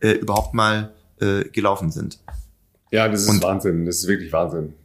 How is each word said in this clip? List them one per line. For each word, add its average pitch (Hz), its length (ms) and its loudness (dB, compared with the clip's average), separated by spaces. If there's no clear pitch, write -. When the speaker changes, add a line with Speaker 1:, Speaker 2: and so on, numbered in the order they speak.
Speaker 1:
äh, 110 120 4
überhaupt 104 420 0
mal, 107 380 2
äh, 98 240 0
gelaufen 98 480 -2
sind. - 260 -10
Speaker 2:
Ja, 110 180 2
das 104 140 0
ist 104 60 0
Speaker 1:
Und 104 140 4
Speaker 2:
Wahnsinn. 92 440 0
Das 87 100 -4
ist 90 100 -6
wirklich 92 260 -2
Wahnsinn. 80 420 -4